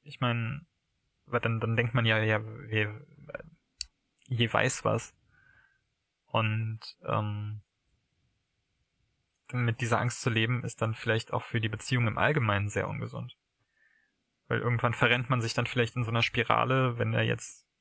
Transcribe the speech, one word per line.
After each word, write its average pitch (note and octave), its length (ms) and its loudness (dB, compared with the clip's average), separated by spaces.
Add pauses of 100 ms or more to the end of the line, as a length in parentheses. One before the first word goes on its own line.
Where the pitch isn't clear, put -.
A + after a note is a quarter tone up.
ich D3 160 -18
mein, A#2 480 -4 (580)
weil A#2+ 160 0
dann, A2+ 180 0
dann A2+ 160 0
denkt A#2 180 2
man A#2+ 120 4
ja, A2 140 4
ja, A2 200 2 (300)
je, G#2+ 200 0 (1400)
je A#2 240 0
weiß A#2 340 2
was. A2+ 280 0 (1120)
Und, A2 760 -2
ähm, G#2+ 580 -4 (1900)
mit A#2+ 280 0
dieser A2+ 180 2
Angst A#2 220 0
zu B2+ 80 2
leben, A2+ 340 0
ist - 180 -6
dann A2+ 140 0
vielleicht - 380 0
auch A#2 100 -2
für - 160 -2
die A2 100 -2
Beziehung A#2 380 0
im G#2 100 -2
Allgemeinen G#2+ 520 2
sehr F#2+ 180 -2
ungesund. A#2 500 -8 (1080)
Weil A#2 120 0
irgendwann A#2+ 340 0
verrennt A#2+ 360 2
man B2 120 2
sich A2+ 120 -2
dann A#2+ 120 0
vielleicht A#2+ 300 0
in A#2+ 80 0
so A2 80 -4
einer A#2 120 2
Spirale, A#2+ 760 2
wenn A2+ 160 0
er A2+ 100 2
jetzt, - 440 -4 (140)